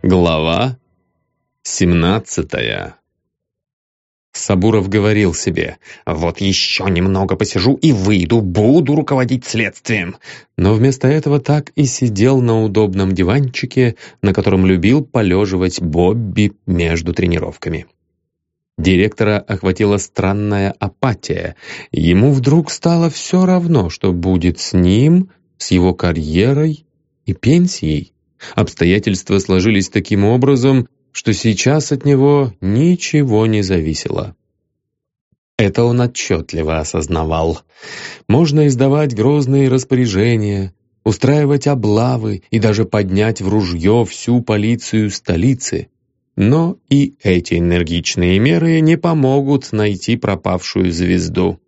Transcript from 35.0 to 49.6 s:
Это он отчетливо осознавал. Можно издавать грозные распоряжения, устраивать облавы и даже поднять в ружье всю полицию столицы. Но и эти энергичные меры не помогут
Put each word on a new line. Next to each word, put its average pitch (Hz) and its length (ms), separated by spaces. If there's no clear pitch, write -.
Это 110 280
он 120 160
отчетливо 80 760
осознавал. 80 840
Можно 151 400
издавать 135 480
грозные 135 540
распоряжения, 110 1040
устраивать 139 600
облавы 110 840
и 113 80
даже 107 240
поднять 101 580
в 95 60
ружье 98 560
всю 120 380
полицию 110 680
столицы. 98 760
Но 156 420
и 139 340
эти 90 300
энергичные 87 840
меры 160 420
не 160 160
помогут 139 760